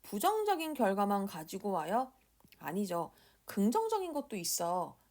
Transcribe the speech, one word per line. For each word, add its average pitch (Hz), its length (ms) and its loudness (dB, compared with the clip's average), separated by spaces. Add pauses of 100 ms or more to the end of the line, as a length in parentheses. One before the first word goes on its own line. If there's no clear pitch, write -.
부정적인 349 680 0
결과만 202 520 2
가지고 185 460 -6
와요? 190 400 0 (480)
아니죠. 170 520 -4 (340)
긍정적인 381 680 2
것도 277 220 -6
있어. 170 600 -2 (140)